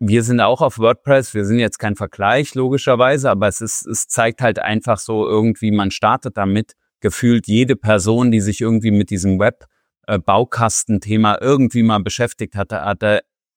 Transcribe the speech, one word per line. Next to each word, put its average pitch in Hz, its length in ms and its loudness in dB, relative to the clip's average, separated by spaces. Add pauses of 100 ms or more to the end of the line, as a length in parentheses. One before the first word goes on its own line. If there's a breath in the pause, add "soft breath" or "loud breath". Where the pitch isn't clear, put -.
wir 113 220 2
sind 120 180 2
auch 113 200 2
auf 135 180 -2
WordPress, 127 540 2
wir 104 120 -2
sind 113 140 2
jetzt 113 180 -2
kein 104 180 -4
Vergleich, 107 580 -2
logischerweise, 131 760 2
aber 104 180 2
es 101 140 -4
ist, - 260 -8
es - 200 -8
zeigt 117 340 -2
halt 110 180 0
einfach 107 380 -2
so 107 280 -4
irgendwie, 107 460 0
man 98 200 0
startet 113 440 -2
damit, 101 380 -2 (260)
gefühlt 117 480 0
jede 120 300 2
Person, 107 540 2
die 110 100 2
sich 101 180 -4
irgendwie 113 320 0
mit 104 200 2
diesem 95 280 0
Web-, 104 260 0 (420)
äh, 104 120 -2
Baukastenthema 107 1200 -2
irgendwie 127 440 2
mal 110 160 2
beschäftigt 107 560 -6
hatte, 101 260 -6
hatte 104 400 0 (360)